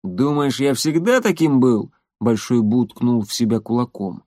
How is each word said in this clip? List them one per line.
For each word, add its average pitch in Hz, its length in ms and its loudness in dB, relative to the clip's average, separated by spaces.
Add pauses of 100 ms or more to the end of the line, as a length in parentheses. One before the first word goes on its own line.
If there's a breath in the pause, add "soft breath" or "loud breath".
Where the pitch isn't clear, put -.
«Думаешь, 139 520 -2
я 139 140 0
всегда 170 480 0
таким 160 380 2
был?» 120 320 2 (280)
Большой 117 420 0
Бу 113 240 2
ткнул 120 380 -2
в 101 100 -10
себя 113 260 0
кулаком. 113 680 -6